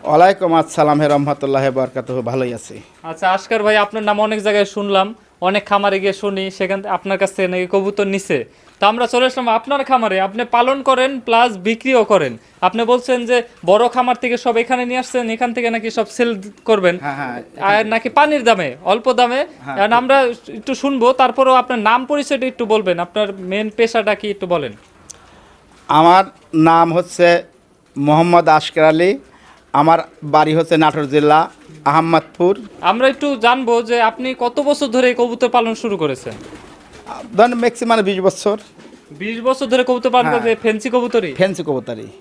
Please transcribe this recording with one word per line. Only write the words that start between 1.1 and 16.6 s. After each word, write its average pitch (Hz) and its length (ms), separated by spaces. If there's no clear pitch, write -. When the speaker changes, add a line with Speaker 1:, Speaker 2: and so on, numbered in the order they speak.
Speaker 1:
বারাকাতুহু, 127 420
ভালোই 123 280
আছি। 107 180
Speaker 2:
আচ্ছা 165 160
আসকার 214 300
ভাই, 214 180
আপনার 214 240
নাম 208 180
অনেক 214 200
জায়গায় 208 300
শুনলাম, 196 300
অনেক 202 220
খামারে 202 320
গিয়ে 190 200
শুনি 196 220
সেখান 196 240
থেকে 202 140
আপনার 196 260
কাছ 190 140
থেকে 190 160
নাকি 180 220
কবুতর 202 400
নিছে। 185 240
তো 196 100
আমরা 233 220
চলে 247 180
আসলাম 254 180
আপনার 269 220
খামারে, 226 260
আপনি 202 160
পালন 254 220
করেন 262 220
প্লাস 233 240
বিক্রিও 233 360
করেন। 151 200
আপনি 196 140
বলছেন 247 260
যে 247 60
বড় 214 140
খামার 247 280
থেকে 240 220
সব 240 180
এখানে 247 280
নিয়ে 254 120
আসছেন, 247 220
এখান 240 220
থেকে 240 180
নাকি 226 140
সব 220 80
সেল 240 140